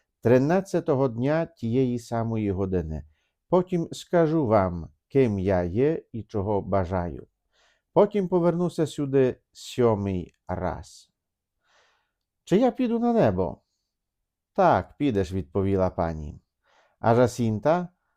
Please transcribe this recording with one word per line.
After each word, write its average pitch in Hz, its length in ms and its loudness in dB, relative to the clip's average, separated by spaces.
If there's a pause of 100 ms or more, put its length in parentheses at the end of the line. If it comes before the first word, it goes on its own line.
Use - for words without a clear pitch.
(220)
тринадцятого 143 840 2
дня 139 380 -2
тієї 120 540 -2
самої 113 520 -4
години. 90 560 -4 (420)
Потім 180 420 0
скажу 160 560 0
вам, 92 420 0 (180)
ким 117 320 2
я 92 240 2
є 127 480 0
і 110 120 -10
чого 101 380 -4
бажаю. 90 640 -4 (640)
Потім 202 340 2
повернуся 175 600 0
сюди 135 480 0 (160)
сьомий 101 840 -2 (120)
раз». 90 640 -8 (1300)
«Чи 175 140 2
я 247 140 4
піду 233 280 -2
на 240 140 0
небо?» 95 440 0 (960)
«Так, 147 440 2
підеш», 98 360 0
відповіла 95 560 0
пані. 80 520 -6 (580)
«А 113 160 2
Жасінта?» 123 720 0 (300)